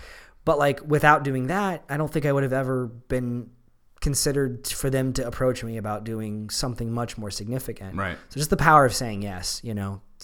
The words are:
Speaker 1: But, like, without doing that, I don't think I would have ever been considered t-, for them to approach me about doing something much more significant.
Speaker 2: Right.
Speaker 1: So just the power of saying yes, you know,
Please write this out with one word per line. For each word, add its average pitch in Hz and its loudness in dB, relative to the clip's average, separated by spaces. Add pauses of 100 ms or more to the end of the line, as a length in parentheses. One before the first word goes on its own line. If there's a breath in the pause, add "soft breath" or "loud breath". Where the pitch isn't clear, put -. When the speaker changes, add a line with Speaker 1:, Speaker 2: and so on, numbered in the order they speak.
(440 loud breath)
Speaker 1:
But, 151 4
like, 143 2
without 151 6
doing 131 0
that, 185 -2
I 139 -6
don't 156 -2
think 151 0
I 143 4
would 139 2
have 131 0
ever 131 0
been 120 -4 (500)
considered 135 0
t-, - -6
for 139 -2
them 131 0
to 131 -2
approach 123 0
me 113 -6
about 107 -4
doing 107 -6
something 117 -4
much 117 -4
more 107 -8
significant. 107 -8
Speaker 2:
Right. 92 -4 (120)
Speaker 1:
So - -12
just 151 0
the 196 2
power 151 8
of 113 4
saying 107 -4
yes, 95 -6
you 117 -6
know, 98 -6 (220)